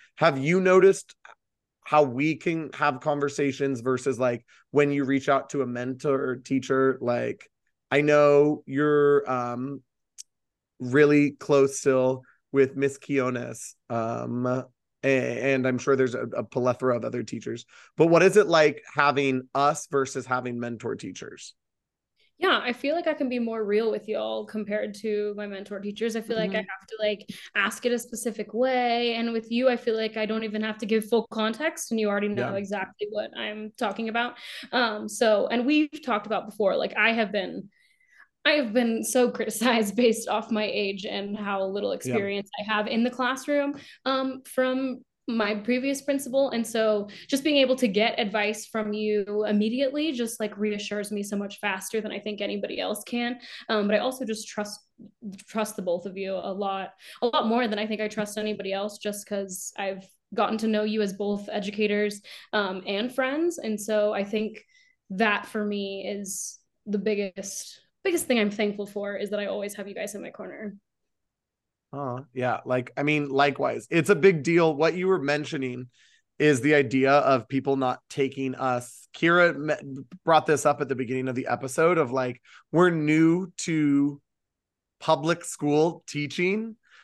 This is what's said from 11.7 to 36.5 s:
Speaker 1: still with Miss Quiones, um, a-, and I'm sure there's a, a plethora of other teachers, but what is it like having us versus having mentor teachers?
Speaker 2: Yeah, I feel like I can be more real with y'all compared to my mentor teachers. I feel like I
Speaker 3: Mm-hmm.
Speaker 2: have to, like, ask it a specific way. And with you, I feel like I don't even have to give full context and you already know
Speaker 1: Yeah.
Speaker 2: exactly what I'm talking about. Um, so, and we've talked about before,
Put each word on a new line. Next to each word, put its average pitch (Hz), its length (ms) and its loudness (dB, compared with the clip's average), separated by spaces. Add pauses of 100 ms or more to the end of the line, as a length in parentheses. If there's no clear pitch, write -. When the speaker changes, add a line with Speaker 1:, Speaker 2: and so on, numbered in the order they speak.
Speaker 1:
still 131 440 2 (280)
with 135 240 4
Miss 135 220 0
Quiones, 123 800 -4 (140)
um, 117 560 -4 (580)
a-, 127 500 2
and 131 140 0
I'm 127 100 0
sure 135 180 2
there's 123 200 2
a, 117 80 -6 (120)
a 117 80 -4
plethora 123 520 0
of 113 100 -4
other 117 180 -6
teachers, 117 420 -10 (320)
but 160 100 6
what 170 160 8
is 185 140 6
it 202 100 8
like 156 340 6 (120)
having 139 600 2
us 143 340 2
versus 131 380 -2
having 123 340 -4
mentor 120 360 -6
teachers? - 580 -14 (840)
Speaker 2:
Yeah, 311 240 2
I 240 100 -2
feel 277 220 -2
like 339 100 -4
I 311 80 0
can 294 160 -2
be 247 80 -2
more 226 260 -4
real 208 280 0
with 208 180 -4
y'all 220 380 -4
compared 214 480 -6
to 208 420 -4
my 208 80 -8
mentor 202 340 -10
teachers. 208 360 -4
I 220 60 -4
feel 226 160 -4
like 214 180 0
I - 20 -2
Speaker 3:
Mm-hmm. - 0 -
Speaker 2:
have 196 300 -8
to, 220 120 -12
like, 208 300 -2 (240)
ask 208 320 0
it 240 60 0
a 240 80 0
specific 220 520 -8
way. 240 640 2
And 233 180 -2
with 226 200 -4
you, 247 180 2
I 240 80 4
feel 226 180 -2
like 220 220 -2
I 220 80 0
don't 220 180 -2
even 214 200 -4
have 214 160 -6
to 226 80 -6
give 220 200 2
full 226 200 2
context 226 640 -4
and 220 80 0
you 208 100 2
already 202 200 0
know 202 240 -2
Speaker 1:
Yeah. - 20 -4
Speaker 2:
exactly 202 560 -6
what 214 260 -6
I'm 214 400 -8
talking 220 320 -4
about. 233 280 -4 (340)
Um, 214 360 0
so, 214 420 4
and 240 180 0
we've 302 360 2
talked 214 220 -2
about 208 220 -4
before, 196 280 2